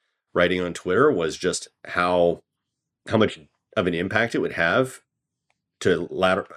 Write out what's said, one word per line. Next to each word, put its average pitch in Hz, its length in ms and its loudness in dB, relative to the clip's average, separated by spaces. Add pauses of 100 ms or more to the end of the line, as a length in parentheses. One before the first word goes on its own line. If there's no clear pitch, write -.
(340)
writing 90 280 2
on 87 120 -4
Twitter, 107 380 2
was 82 260 -2
just - 300 -4 (180)
how, 87 560 0 (680)
how 113 80 2
much 104 220 2 (360)
of 95 100 0
an 87 80 0
impact 98 400 -2
it 151 60 -2
would - 140 -2
have 101 480 0 (800)
to 87 280 0
later-, 92 480 0